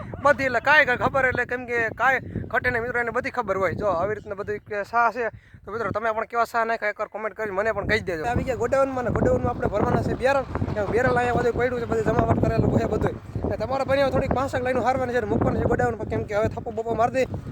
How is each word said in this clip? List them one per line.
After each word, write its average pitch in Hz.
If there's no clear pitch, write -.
બધી 277
એટલે 240
કાંઈ, 285
કાંઈ 226
ખબર, 262
એટલે 240
કેમ 247
કે 240
કાંઈ 254
ઘટે 247
ને 247
મિત્રો, 240
એને 226
બધી 254
ખબર 190
હોય. 160
જો 202
આવી 190
રીતના 202
બધી 208
કે 208
સાહ 233
છે, 226
તો 202
મિત્રો 208
તમે 220
પણ 220
કેવા 233
સાહ 233
નાખ્યા 214
એકવાર 214
કોમેન્ટ 208
કરી 214
મને 220
પણ 202
કહી 214
દેજો. 160
આવી 254
ગયા 226
ગોડાઉનમાં 262
ને 214
ગોડાઉનમાં 254
આપણે 247
ભરવાના -
છે 226
બિયારણ. 262
કેમ 202
બિયારણ 247
અહીંયા 240
બધું 240
પડ્યું 247
છે, 226
બધું 220
જમાવટ 226
કરેલું 226
છે 226
બધું. 214
અને 208
તમારા 262
ભાઈને 269
થોડીક 269
પાંસઠ 262
લાઈનો 254
હારવાની 254
છે 247
અને 208
મૂકવાની 226
છે -
ગોડાઉન 240
પર, 214
કેમ 220
કે 214
હવે 220
થપ્પો 233
બપ્પો 226
મારી 240
દે 262